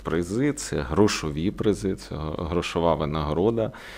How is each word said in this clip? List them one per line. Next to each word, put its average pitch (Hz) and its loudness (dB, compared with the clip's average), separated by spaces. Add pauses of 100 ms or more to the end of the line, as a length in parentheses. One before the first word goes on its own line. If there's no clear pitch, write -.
призи, 90 0
це - -6
грошові 80 2
призи, 101 0
це - -10 (240)
грошова 85 2
винагорода. 78 0 (260)